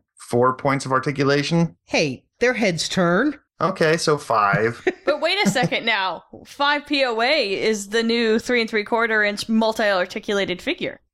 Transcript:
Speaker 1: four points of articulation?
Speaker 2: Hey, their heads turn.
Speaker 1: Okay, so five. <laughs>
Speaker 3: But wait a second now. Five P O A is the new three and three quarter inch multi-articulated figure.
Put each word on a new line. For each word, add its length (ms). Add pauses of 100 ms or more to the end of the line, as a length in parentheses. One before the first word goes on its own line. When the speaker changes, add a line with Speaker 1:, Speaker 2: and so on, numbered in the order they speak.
(160)
Speaker 1:
four 380
points 320
of 60
articulation? 960
Speaker 2:
Hey, 400 (140)
their 160
heads 340
turn. 500 (220)
Speaker 1:
Okay, 340
so 220
five. 680 (100)
<laughs> 100
Speaker 3:
But 160
wait 240
a 40
second 360
now. 380 (220)
Five 420
P 180
O 160
A 320
is 340
the 160
new 340
three 220
and 100
three 140
quarter 400
inch 240
multi-articulated 1120
figure. 380 (140)